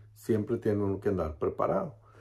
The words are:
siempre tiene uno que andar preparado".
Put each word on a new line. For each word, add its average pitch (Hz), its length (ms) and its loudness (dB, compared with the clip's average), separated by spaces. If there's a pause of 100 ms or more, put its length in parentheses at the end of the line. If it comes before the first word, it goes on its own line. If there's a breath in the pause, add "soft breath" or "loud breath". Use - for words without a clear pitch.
(140 soft breath)
siempre 113 440 0
tiene 104 260 0
uno 98 160 0
que 104 80 0
andar 85 320 0
preparado". - 560 0 (240 soft breath)